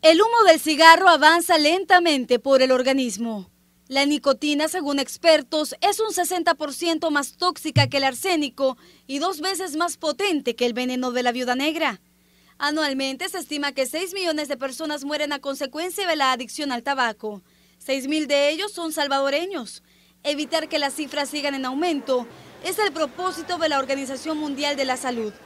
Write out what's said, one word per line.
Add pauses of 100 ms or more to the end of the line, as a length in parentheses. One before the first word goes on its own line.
El
humo
del
cigarro
avanza
lentamente
por
el
organismo. (360)
La
nicotina,
según
expertos,
es
un
sesenta
por
ciento
más
tóxica
que
el
arsénico (280)
y
dos
veces
más
potente
que
el
veneno
de
la
viuda
negra. (560)
Anualmente
se
estima
que
seis
millones
de
personas
mueren
a
consecuencia
de
la
adicción
al
tabaco. (340)
Seis
mil
de
ellos
son
salvadoreños. (400)
Evitar
que
las
cifras
sigan
en
aumento (380)
es
el
propósito
de
la
Organización
Mundial
de
la
Salud. (120)